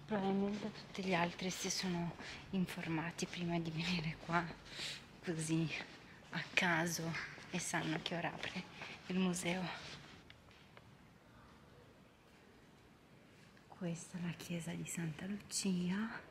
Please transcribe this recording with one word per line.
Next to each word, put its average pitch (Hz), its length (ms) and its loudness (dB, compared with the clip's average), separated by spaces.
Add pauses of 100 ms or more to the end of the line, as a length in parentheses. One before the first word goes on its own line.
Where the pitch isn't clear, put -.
Probabilmente 202 680 2
tutti - 320 -6
gli 190 100 6
altri 175 340 4
si 185 220 0
sono 170 460 2 (340)
informati 170 760 0
prima 170 360 0
di 165 100 0
venire 165 460 0 (100)
qua, 170 180 4 (800)
così 160 480 4 (580)
a 170 120 0 (100)
caso, 165 600 4 (360)
e 180 100 0
sanno 160 420 2
che - 140 0
ora 170 180 0
apre - 300 -4 (420)
il 185 140 0
museo. 180 420 2 (4000)
Questa 170 500 -4
è 170 40 -2
la 175 100 0
chiesa 170 400 -4
di 170 140 -4
Santa 165 400 -2
Lucia 196 960 2 (100)